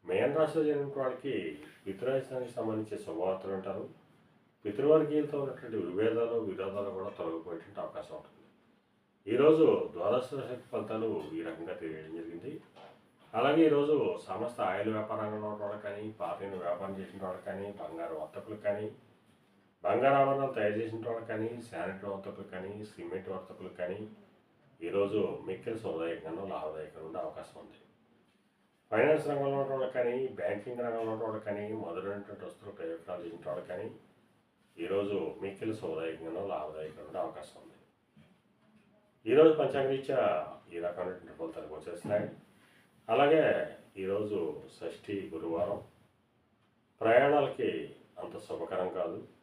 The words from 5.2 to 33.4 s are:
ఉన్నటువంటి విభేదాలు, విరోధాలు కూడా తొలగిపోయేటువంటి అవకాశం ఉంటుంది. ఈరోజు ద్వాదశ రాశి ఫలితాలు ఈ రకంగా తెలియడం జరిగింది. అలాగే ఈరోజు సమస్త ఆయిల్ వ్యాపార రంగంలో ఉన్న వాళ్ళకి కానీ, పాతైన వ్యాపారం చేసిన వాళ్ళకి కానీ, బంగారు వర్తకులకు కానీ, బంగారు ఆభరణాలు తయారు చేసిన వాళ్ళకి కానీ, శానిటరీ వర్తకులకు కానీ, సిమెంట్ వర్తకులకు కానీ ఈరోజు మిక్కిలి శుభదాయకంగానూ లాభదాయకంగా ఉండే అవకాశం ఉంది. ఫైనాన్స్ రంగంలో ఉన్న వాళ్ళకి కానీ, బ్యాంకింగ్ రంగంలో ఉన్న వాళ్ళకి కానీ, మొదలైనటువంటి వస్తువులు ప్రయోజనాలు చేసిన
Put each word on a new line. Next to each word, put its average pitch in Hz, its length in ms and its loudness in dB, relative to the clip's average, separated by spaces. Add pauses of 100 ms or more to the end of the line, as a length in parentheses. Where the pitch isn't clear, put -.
ఉన్నటువంటి 123 360 -6
విభేదాలు, 113 600 2 (100)
విరోధాలు 98 420 -4
కూడా 95 280 -6
తొలగిపోయేటువంటి 85 640 -8
అవకాశం - 400 -8
ఉంటుంది. - 240 -20 (920)
ఈరోజు 156 320 8 (280)
ద్వాదశ 107 400 0
రాశి 127 380 -6
ఫలితాలు 110 380 -2 (240)
ఈ 82 140 -4
రకంగా 87 340 -8
తెలియడం 80 340 -10
జరిగింది. 85 360 -10 (840)
అలాగే 143 320 6
ఈరోజు 147 300 6 (320)
సమస్త 95 340 -4
ఆయిల్ 101 340 0
వ్యాపార 107 240 -2
రంగంలో 107 320 -4
ఉన్న 104 120 -6
వాళ్ళకి 104 240 -4
కానీ, 101 160 -8 (180)
పాతైన 95 420 -6
వ్యాపారం 95 360 -2
చేసిన 95 260 -10
వాళ్ళకి 92 240 -6
కానీ, 135 180 -6 (140)
బంగారు 165 400 -6
వర్తకులకు 151 460 -10
కానీ, 104 200 0 (1000)
బంగారు 135 360 6
ఆభరణాలు 135 360 4
తయారు 104 240 2
చేసిన 113 280 -4
వాళ్ళకి 113 240 -4
కానీ, 110 160 -2 (200)
శానిటరీ 98 440 -6
వర్తకులకు 95 420 -10
కానీ, 95 180 -8 (120)
సిమెంట్ 95 440 -8
వర్తకులకు 92 540 -10
కానీ 95 160 -4 (880)
ఈరోజు 98 340 2 (260)
మిక్కిలి 107 320 -6
శుభదాయకంగానూ 82 760 -4
లాభదాయకంగా 78 520 -8
ఉండే 82 120 -6
అవకాశం - 440 -8
ఉంది. - 160 -20 (1120)
ఫైనాన్స్ 143 360 6
రంగంలో 139 340 2
ఉన్న 135 140 0
వాళ్ళకి 131 240 -2
కానీ, 120 180 2 (240)
బ్యాంకింగ్ 120 460 -2
రంగంలో 113 280 -2
ఉన్న 113 120 -4
వాళ్ళకి 107 220 -6
కానీ, 104 160 -4 (200)
మొదలైనటువంటి 98 600 -8
వస్తువులు 101 300 -14
ప్రయోజనాలు 85 500 -8
చేసిన 85 260 -10